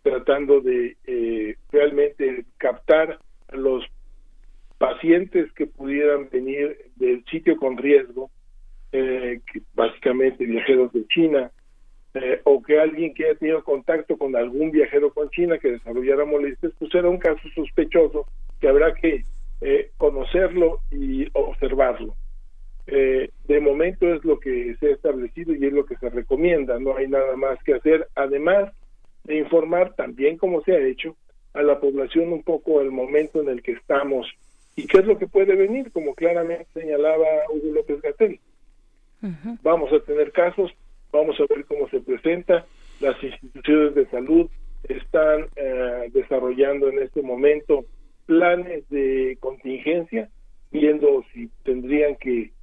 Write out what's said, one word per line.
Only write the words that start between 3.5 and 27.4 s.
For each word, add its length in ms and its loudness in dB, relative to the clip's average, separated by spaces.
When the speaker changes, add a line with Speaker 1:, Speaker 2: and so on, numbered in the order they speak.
Speaker 1:
los 280 -6
pacientes 760 0
que 140 -6
pudieran 640 -2
venir 460 -4
del 300 0
sitio 320 0
con 200 -2
riesgo, 520 2
eh, 480 -4
que 100 -12
básicamente 720 0
viajeros 480 2
de 140 -2
China, 440 2
eh, 320 -2
o 160 6
que 180 2
alguien 340 0
que 120 -6
haya 100 2
tenido 280 -2
contacto 540 -2
con 180 -4
algún 360 -2
viajero 400 2
con 180 -6
China 280 0
que 140 0
desarrollara 520 0
molestias, 560 -2
pues 160 -6
era 140 4
un 80 0
caso 240 0
sospechoso 720 0
que 80 2
habrá 240 4
que, 320 -2
eh, 360 0
conocerlo 840 0
y 420 -4
observarlo. 840 -2
Eh, 440 0
de 120 4
momento 540 2
es 100 -4
lo 160 2
que 400 -4
se 80 0
ha 60 4
establecido 600 -4
y 120 -2
es 80 0
lo 120 2
que 120 -10
se 120 -8
recomienda, 680 0
no 160 -2
hay 120 -2
nada 280 0
más 280 -4